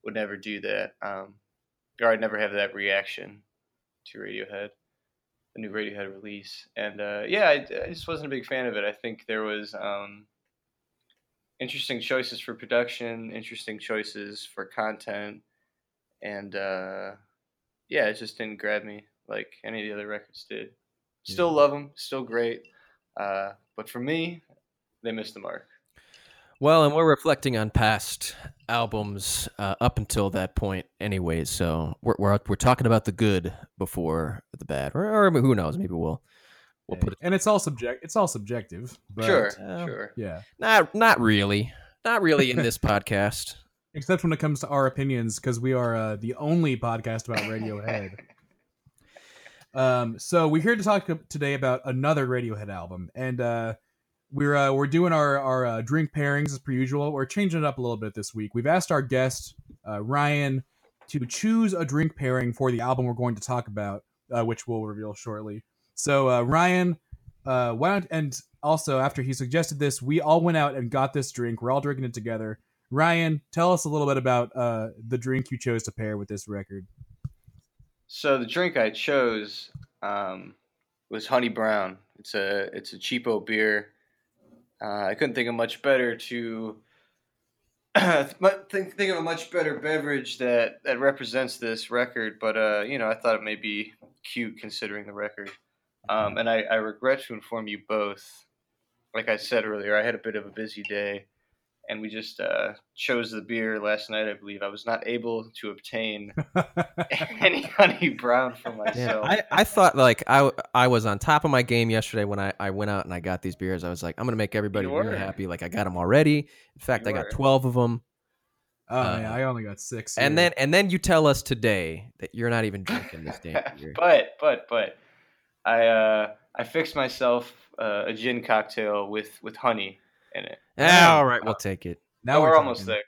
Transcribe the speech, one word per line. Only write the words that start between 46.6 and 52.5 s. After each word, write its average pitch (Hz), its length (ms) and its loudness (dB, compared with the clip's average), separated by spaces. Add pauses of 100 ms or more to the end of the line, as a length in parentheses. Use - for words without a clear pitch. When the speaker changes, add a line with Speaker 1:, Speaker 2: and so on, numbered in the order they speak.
Speaker 3:
podcast 113 520 -4
about 110 120 -2 (100)
Radiohead. 107 720 -6
Speaker 1:
<laughs> - 40 -20 (1500)
Speaker 3:
Um, 123 460 2
so 170 260 4
we're 156 160 4
here 233 140 4
to 208 80 -4
talk 202 240 2 (200)
today 143 260 -2
about 131 300 0
another 139 440 0
Radiohead 113 440 -4